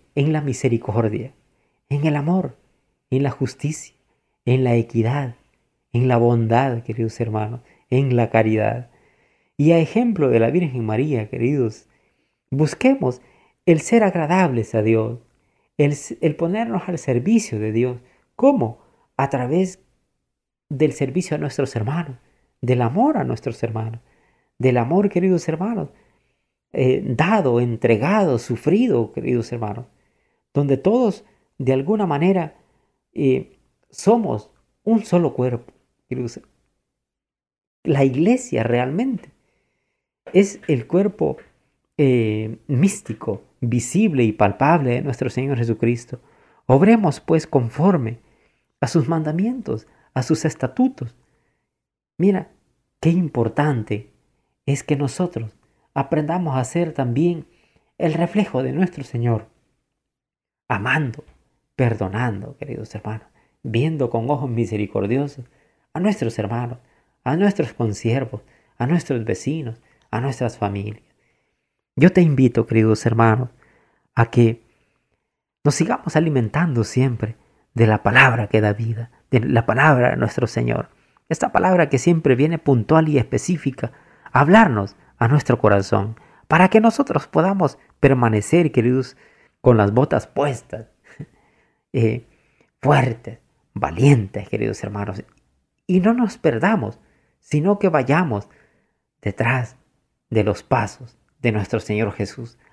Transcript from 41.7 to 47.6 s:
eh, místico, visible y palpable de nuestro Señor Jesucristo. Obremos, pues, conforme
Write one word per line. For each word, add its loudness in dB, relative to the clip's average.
eh, 0
místico, -2
visible 0
y 2
palpable 2
de -2
nuestro -4
Señor -4
Jesucristo. -2
Obremos, 4
pues, 0
conforme 0